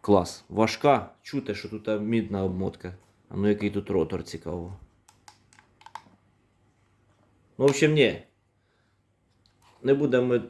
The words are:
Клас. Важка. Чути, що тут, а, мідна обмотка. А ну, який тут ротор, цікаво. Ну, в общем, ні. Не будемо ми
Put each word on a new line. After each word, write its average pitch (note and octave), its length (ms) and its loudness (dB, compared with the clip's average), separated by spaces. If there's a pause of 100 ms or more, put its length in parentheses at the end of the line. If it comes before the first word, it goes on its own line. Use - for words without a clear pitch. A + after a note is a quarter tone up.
Клас. F#2+ 480 2
Важка. A2 600 0 (120)
Чути, B2+ 320 -8
що - 140 -12
тут, G#2+ 200 -10
а, G#2+ 100 0
мідна G#2 460 -2
обмотка. F#2 500 -6 (340)
А - 80 -12
ну, G2 120 0
який G#2 220 0
тут G2+ 200 -6
ротор, F2 320 -2
цікаво. F2 560 -10 (2750)
Ну, B2+ 80 4
в - 20 8
общем, D3+ 240 2
ні. C3 300 2 (1600)
Не C3+ 120 4
будемо B2+ 320 2
ми B2 240 2